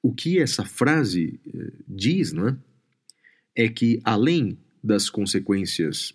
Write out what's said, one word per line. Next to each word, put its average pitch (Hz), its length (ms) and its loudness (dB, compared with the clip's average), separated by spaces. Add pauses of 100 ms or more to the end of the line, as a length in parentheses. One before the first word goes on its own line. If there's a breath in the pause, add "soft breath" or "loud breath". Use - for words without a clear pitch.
o 120 120 4
que 170 240 0
essa 127 280 0
frase, 123 800 0
eh, - 240 -12 (160)
diz, 120 460 0
não 92 160 0
é? - 80 -4 (960 soft breath)
É 113 140 2
que, 117 340 2
além 113 540 2 (260)
das 104 260 2
consequências 98 1040 -4